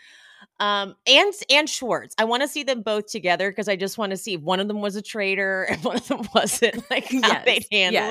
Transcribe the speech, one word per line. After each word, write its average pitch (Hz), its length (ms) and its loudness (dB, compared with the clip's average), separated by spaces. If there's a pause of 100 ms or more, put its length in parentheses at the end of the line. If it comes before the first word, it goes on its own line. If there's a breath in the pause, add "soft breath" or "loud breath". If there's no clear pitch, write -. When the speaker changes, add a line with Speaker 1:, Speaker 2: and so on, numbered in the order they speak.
(600 loud breath)
Speaker 1:
Um, 202 360 0 (120)
and, 330 260 8 (160)
and 294 200 4
Schwartz. 170 480 -4
I 220 80 4
wanna 240 220 0
see 294 160 -6
them 247 200 -2
both 208 240 -2
together 180 440 0
'cause 196 160 -4
I 202 80 2
just 190 220 -6
wanna 196 200 -4
see 190 180 -6
if 160 60 -6
one 185 180 0
of 202 80 -2
them 208 140 -4
was 202 140 -4
a 214 60 -6
traitor 190 640 -2
<laughs> 175 60 -6
and 160 140 -4
one - 140 -2
of 233 100 -8
them 277 140 -4 (120)
wasn't, - 560 0
like, 254 160 -2
how 254 140 -2
Speaker 2:
Yes, 220 260 2
Speaker 1:
they'd 220 260 2
handle 202 400 2